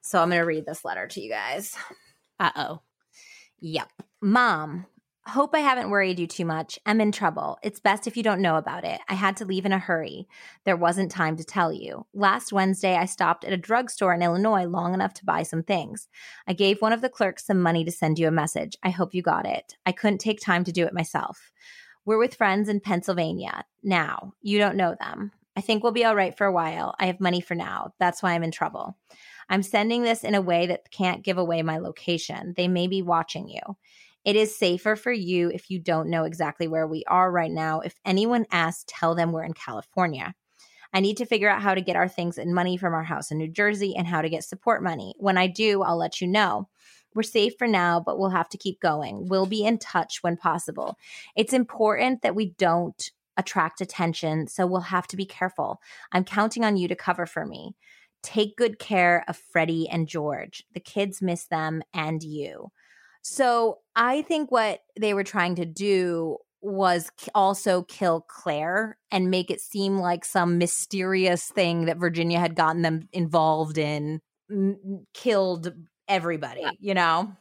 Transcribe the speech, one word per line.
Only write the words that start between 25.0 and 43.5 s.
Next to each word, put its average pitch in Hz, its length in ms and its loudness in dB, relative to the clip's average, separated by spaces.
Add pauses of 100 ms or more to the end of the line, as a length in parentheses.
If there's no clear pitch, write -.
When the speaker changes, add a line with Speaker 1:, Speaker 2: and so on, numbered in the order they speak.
Speaker 1:
them. - 320 -8 (240)
I 196 60 -6
think 214 200 0
we'll 240 100 2
be 233 120 2
all 226 100 4
right 185 220 0
for 202 100 2
a 196 60 2
while. 160 480 -2
I 190 60 2
have 185 120 -2
money 180 220 2
for 170 140 -6
now. - 440 -6
That's 175 240 0
why 180 120 2
I'm 170 100 0
in 165 80 -2
trouble. - 460 -6 (500)
I'm 190 140 2
sending 220 400 0
this 226 220 0
in 214 100 2
a 202 60 4
way 175 260 2
that - 240 -4
can't 180 320 0
give 185 160 -2
away 170 240 0
my 160 160 -2
location. 170 800 -6
They 180 120 2
may 180 200 2
be 190 120 -2
watching 170 480 -2
you. - 120 -10 (640)
It 202 100 2
is 214 240 2
safer 185 380 2
for 247 160 -2
you 175 380 0
if - 200 -8
you 185 80 -4
don't 160 320 0
know 165 140 2
exactly 165 420 -4
where 160 220 0
we 156 180 -6
are 185 240 4
right 170 200 0
now. 160 280 -2
If - 160 -8 (100)
anyone 220 460 2
asks, 170 380 0
tell 165 260 0
them 170 160 2
we're 160 140 -2
in 165 100 -6
California. 147 800 -4 (580)
I 190 60 2
need 196 200 2
to 240 80 -2
figure 208 220 2
out 202 140 2
how 196 140 4
to 190 40 0
get 180 140 -2
our 175 140 4
things 175 300 -4
and 175 140 -2
money 180 240 2
from 180 160 -2
our 160 120 -2
house 147 260 -6
in 156 80 -2
New 160 80 -2
Jersey 202 500 0